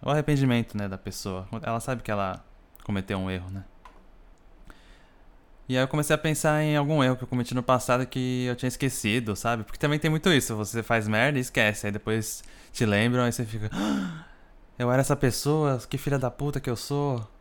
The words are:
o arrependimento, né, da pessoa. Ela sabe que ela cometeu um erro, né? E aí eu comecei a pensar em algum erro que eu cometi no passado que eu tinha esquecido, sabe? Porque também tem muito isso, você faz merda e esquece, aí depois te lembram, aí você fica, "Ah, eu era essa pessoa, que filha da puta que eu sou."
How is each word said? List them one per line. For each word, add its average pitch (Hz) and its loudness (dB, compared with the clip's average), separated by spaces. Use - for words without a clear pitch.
o - -4
arrependimento, 135 2
né, 101 -4
da 95 -8
pessoa. 92 -8
Ela 117 -4
sabe 120 -6
que - -6
ela 98 -2
cometeu 98 -2
um 95 -4
erro, 92 -6
né? 95 -10
E 127 0
aí 127 4
eu 131 2
comecei 151 2
a 151 0
pensar 151 2
em 151 2
algum 147 2
erro 127 4
que 127 -8
eu - -14
cometi 123 -2
no 127 0
passado 127 2
que 127 -2
eu 123 -2
tinha 127 -2
esquecido, 117 0
sabe? 117 -2
Porque - -10
também 151 2
tem 156 0
muito 160 2
isso, 120 2
você 107 -4
faz 110 2
merda 120 2
e - 0
esquece, 110 0
aí 104 -2
depois 110 -4
te - 0
lembram, 117 4
aí 120 0
você 123 -4
fica, 107 -6
"Ah, 190 -2
eu 123 0
era 131 4
essa 135 4
pessoa, 143 2
que 135 -4
filha 139 -2
da 127 0
puta 139 -4
que - -4
eu 120 -2
sou." 139 -2